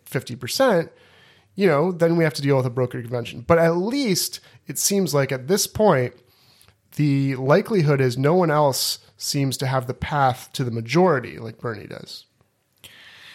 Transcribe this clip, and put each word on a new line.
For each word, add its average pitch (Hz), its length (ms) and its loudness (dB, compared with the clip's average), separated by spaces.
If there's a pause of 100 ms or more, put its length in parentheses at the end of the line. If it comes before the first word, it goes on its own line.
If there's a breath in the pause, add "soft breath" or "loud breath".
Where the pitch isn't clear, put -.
fifty 123 300 -8
percent, 180 560 0 (640 soft breath)
you 196 120 2
know, 160 240 2
then 170 260 2
we 165 60 4
have 151 100 2
to 139 80 -8
deal 139 160 2
with 127 80 2
a 131 60 -2
brokered 123 320 -4
convention. 120 380 -8
But 165 180 4
at 165 180 4
least 226 600 -2 (280 soft breath)
it 139 100 -12
seems 190 360 0
like 139 180 0
at 127 160 -8
this 202 200 0
point, 143 480 2 (800 soft breath)
the 139 400 0
likelihood 147 680 2
is 127 160 0
no 139 160 2
one 180 180 2
else 147 480 0 (180 soft breath)
seems 135 400 -4
to 135 100 -4
have 127 200 -2
the 131 60 -6
path 135 600 -2
to 139 100 -6
the 120 80 -6
majority 117 680 0
like 113 220 -14
Bernie 110 280 -10
does. - 380 -16 (1080 loud breath)